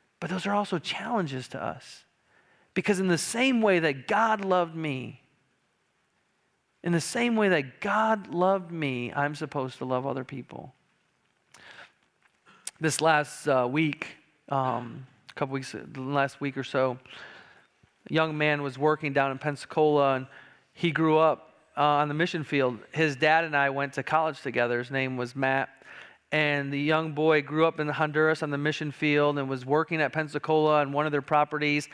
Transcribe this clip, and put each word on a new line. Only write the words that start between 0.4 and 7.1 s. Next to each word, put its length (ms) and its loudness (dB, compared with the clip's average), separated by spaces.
are 80 0
also 240 0
challenges 720 -4
to 160 -10
us. 400 -10
Because 240 0
in 80 2
the 100 4
same 460 2
way 160 6
that 280 0
God 380 2
loved 300 2
me, 460 -6
in 80 -2
the 100 2
same 340 -2